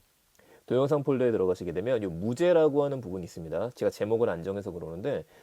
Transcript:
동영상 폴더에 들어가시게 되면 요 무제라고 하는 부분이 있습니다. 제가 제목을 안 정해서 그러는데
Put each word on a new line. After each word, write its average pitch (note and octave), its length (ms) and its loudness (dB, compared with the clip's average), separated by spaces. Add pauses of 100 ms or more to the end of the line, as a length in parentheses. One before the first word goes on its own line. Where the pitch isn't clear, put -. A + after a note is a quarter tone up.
(680)
동영상 C#3 360 2
폴더에 B2+ 280 4
들어가시게 F#2 420 0
되면 A2+ 280 0
요 G2 80 -4
무제라고 C#3+ 760 4
하는 C3+ 160 -4
부분이 F#2 240 -8
있습니다. E2+ 500 -6
제가 G2+ 160 0
제목을 A2 380 0
안 E2+ 140 -4
정해서 G2 280 -6
그러는데 E2+ 540 -6 (180)